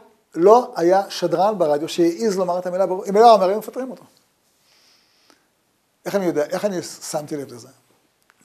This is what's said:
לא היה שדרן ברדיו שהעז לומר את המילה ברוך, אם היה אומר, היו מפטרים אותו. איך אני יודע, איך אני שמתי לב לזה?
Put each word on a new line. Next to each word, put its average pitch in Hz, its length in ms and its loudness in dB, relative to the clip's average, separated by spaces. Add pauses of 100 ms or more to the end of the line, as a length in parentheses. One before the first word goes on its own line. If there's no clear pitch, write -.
(360)
לא 214 400 4
היה 185 360 0
שדרן 180 460 -2
ברדיו 151 320 -2
שהעז 185 480 0
לומר 180 220 -2
את 180 60 -10
המילה 185 200 -2
ברוך, 185 220 -6
אם 196 100 0
היה 226 140 8
אומר, 185 180 4
היו 208 100 -2
מפטרים 254 320 -12
אותו. - 120 -18 (2000)
איך 180 100 -8
אני 196 100 0
יודע, 147 200 -2
איך 185 200 -6
אני 185 160 -4
שמתי - 560 -10
לב 123 160 -12
לזה? 113 140 -20 (760)